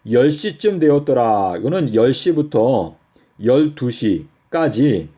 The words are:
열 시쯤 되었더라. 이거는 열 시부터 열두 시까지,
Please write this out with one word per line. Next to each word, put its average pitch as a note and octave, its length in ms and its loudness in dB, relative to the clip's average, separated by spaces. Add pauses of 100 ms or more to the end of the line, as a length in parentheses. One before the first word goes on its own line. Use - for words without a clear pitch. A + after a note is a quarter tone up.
(120)
열 B2+ 200 4
시쯤 G3 480 -4
되었더라. B2 800 2
이거는 C#3+ 340 -2
열 A#2 200 4
시부터 B2+ 840 0 (480)
열두 C3+ 480 0
시까지, A2+ 1300 -2